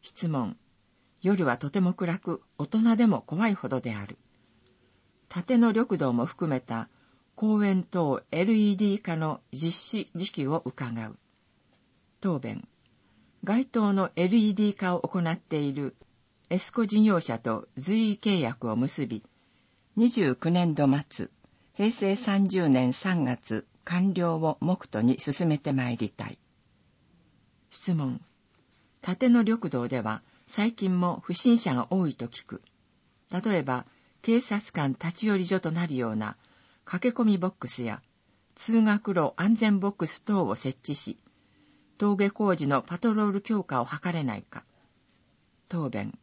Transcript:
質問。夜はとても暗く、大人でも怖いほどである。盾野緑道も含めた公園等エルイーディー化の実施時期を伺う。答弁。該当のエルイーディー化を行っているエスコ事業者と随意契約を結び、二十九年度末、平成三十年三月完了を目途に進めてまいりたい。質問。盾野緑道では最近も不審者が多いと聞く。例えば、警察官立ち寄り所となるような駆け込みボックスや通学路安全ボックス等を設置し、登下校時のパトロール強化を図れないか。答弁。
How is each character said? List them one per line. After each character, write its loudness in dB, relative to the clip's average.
質 -6
問。 -2
夜 2
は 0
と -6
て -2
も 2
暗 -4
く、 -6
大 -4
人 4
で 4
も 2
怖 -2
い 0
ほ -8
ど -2
で -6
あ -8
る。 -18
盾 0
野 8
緑 2
道 2
も 0
含 -4
め 0
た -8
公 2
園 2
等 0
エ 0
ル 4
イ 4
ー 0
デ 0
ィ 2
ー -10
化 -4
の -4
実 -4
施 -8
時 -6
期 -4
を -2
伺 -8
う。 -18
答 0
弁。 -10
該 0
当 0
の 2
エ 2
ル 4
イ 6
ー 0
デ 0
ィ 4
ー -4
化 -2
を -2
行 -4
っ 0
て -6
い -2
る -6
エ 0
ス -6
コ 0
事 4
業 4
者 -6
と -6
随 0
意 -6
契 0
約 -4
を -2
結 -2
び、 -10
二 4
十 2
九 -2
年 2
度 4
末、 -10
平 0
成 0
三 2
十 2
年 4
三 0
月 -4
完 0
了 0
を 0
目 -2
途 -4
に 4
進 -2
め 2
て -4
ま -2
い -4
り -4
た -12
い。 -16
質 -4
問。 -2
盾 0
野 6
緑 0
道 -2
で -2
は -4
最 -2
近 -2
も -2
不 -6
審 4
者 0
が -2
多 2
い -2
と -10
聞 -16
く。 -14
例 0
え 0
ば、 -2
警 4
察 -6
官 0
立 -6
ち -6
寄 2
り 0
所 0
と -4
な -2
る -4
よ -2
う -4
な -4
駆 -2
け 0
込 4
み 4
ボ -2
ッ -2
ク -12
ス -6
や -6
通 0
学 2
路 2
安 4
全 4
ボ 0
ッ -2
ク -4
ス -10
等 0
を 0
設 -6
置 -8
し、 -8
登 2
下 2
校 2
時 -2
の 2
パ -10
ト 2
ロ 2
ー 0
ル -2
強 -2
化 -2
を -2
図 -6
れ -2
な -4
い -12
か。 -18
答 -4
弁。 -8